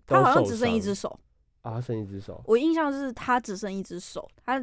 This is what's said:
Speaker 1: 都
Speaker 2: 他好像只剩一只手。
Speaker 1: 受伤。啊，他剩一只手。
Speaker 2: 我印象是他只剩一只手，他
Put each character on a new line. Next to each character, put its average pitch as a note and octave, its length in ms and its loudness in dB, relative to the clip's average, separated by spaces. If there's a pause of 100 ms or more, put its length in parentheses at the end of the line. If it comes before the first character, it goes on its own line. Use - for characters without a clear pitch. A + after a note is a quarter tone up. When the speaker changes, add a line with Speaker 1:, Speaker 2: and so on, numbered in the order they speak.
Speaker 1:
都 - 100 2
Speaker 2:
他 G4 80 8
好 C4 120 6
像 A#3+ 100 6
只 A#3 100 -2
剩 A#3 160 0
一 A3+ 80 2
只 G3+ 140 -2
手。 - 160 -6
Speaker 1:
受 - 0 -
伤。 - 100 -14 (460)
啊， A#2 80 -6
他 A#2 80 -4
剩 A#2+ 180 -4
一 G#2+ 60 -6
只 G2 140 -10
手。 - 260 -14
Speaker 2:
我 A3 100 4
印 C#4+ 160 4
象 D#4 220 0
是 C#4 180 -6
他 B3 280 0
只 G#3+ 180 -6
剩 G3 160 -8
一 G3 80 -4
只 F3+ 180 -10
手， - 300 -12 (160)
他 C4 180 -2